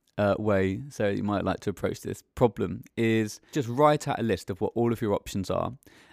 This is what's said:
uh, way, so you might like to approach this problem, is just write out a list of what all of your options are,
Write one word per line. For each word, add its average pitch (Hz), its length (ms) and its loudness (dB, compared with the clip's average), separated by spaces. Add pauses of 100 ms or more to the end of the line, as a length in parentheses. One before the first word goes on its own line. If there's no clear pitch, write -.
(180)
uh, 101 220 4
way, 98 500 2
so 110 180 -2
you 101 140 0
might 101 220 0
like 92 160 -2
to - 100 -6
approach - 320 -4
this - 220 -8 (100)
problem, 107 500 0 (120)
is 110 440 2 (120)
just 120 180 -4
write 151 380 2
out 139 100 -2
a 117 60 -4
list 104 260 -2
of 98 100 -8
what 107 140 0
all 117 180 2
of 110 80 -2
your 104 140 0
options - 380 -2
are, 87 220 -2 (400)